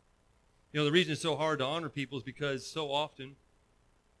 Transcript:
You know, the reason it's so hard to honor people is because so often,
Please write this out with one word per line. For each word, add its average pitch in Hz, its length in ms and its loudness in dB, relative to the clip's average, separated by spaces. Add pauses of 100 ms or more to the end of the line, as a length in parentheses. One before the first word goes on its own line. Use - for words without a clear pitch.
(720)
You 151 80 0
know, 151 40 4
the 147 60 4
reason 160 220 6
it's 143 100 -2
so 156 140 2
hard 151 240 2
to 131 40 2
honor 156 240 -2
people 135 300 -6
is 113 60 -10
because 139 420 -4
so 156 240 -4
often, 139 460 -2 (840)